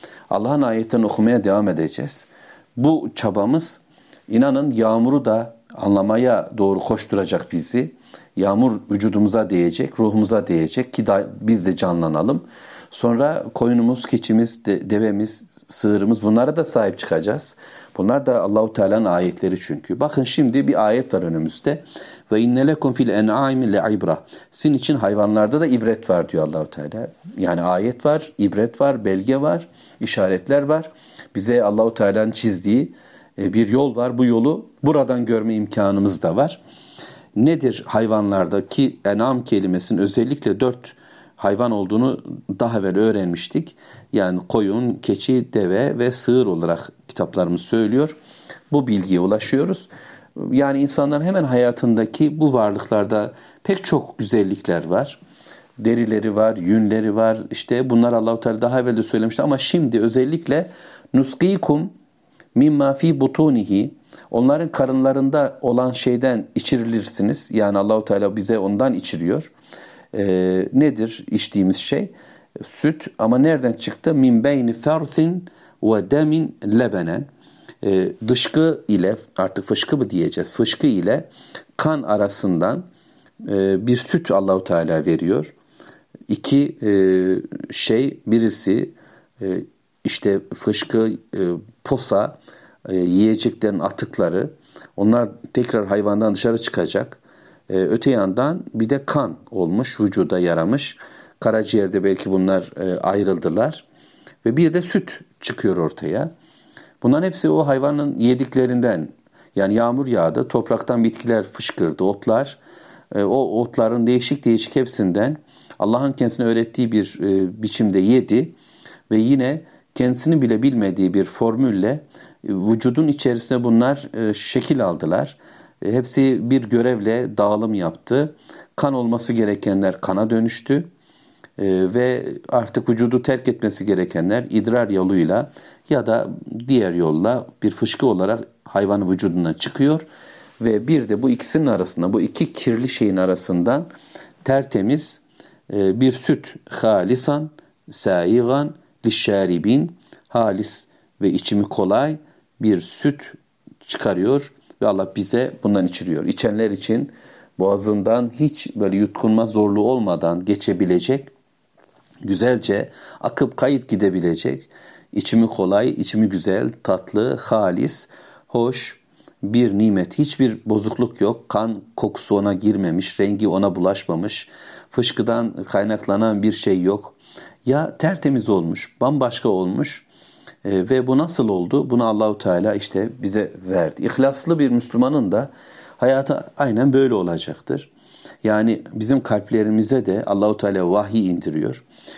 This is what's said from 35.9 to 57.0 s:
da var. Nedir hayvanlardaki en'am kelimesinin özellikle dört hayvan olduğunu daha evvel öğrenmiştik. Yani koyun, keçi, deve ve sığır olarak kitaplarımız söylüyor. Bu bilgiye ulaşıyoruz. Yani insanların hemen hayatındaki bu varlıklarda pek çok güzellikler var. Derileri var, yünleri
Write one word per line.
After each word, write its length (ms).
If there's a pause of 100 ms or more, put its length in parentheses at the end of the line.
da 140
var. 260 (760)
Nedir 500
hayvanlardaki 1200
en'am 380
kelimesinin 580
özellikle 580
dört 340 (420)
hayvan 360
olduğunu 520 (360)
daha 200
evvel 180
öğrenmiştik. 760 (380)
Yani 260 (100)
koyun, 460
keçi, 580
deve 440
ve 140
sığır 360
olarak 420 (180)
kitaplarımız 540
söylüyor. 560 (540)
Bu 160
bilgiye 320
ulaşıyoruz. 680 (640)
Yani 300
insanların 420
hemen 200
hayatındaki 960
bu 140
varlıklarda 800 (300)
pek 200
çok 340
güzellikler 680
var. 360 (560)
Derileri 580
var, 220
yünleri 580